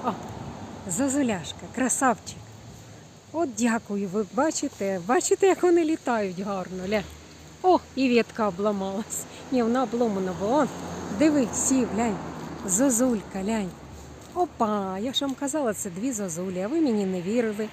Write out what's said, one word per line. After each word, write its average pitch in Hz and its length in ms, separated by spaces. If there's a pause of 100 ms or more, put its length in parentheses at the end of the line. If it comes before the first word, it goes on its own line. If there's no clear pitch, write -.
О, 247 60 (760)
зозуляшка, 226 840
красавчик. 254 640 (960)
От 320 160 (100)
дякую, 214 500
ви 196 240
бачите, 214 760
бачите, 359 400
як 370 160
вони 349 220
літають 220 560
гарно, 185 480
ля. 202 140 (600)
О, 370 160 (160)
і 254 200
ветка 220 340
обламалась. 196 760 (280)
Ні, 247 100
вона 233 200
обломана 214 580
була. 220 180
Он, 269 100 (500)
диви, 285 360
сів, 254 400
глянь. 214 220 (500)
Зозулька, 226 720
глянь. 196 320 (640)
Опа, 208 640
я 240 140
ж - 120
вам 269 100
казала, 277 400
це - 160
дві 208 220
зозулі, 185 500
а 208 60
ви 330 120
мені 214 260
не 185 160
вірили. 220 500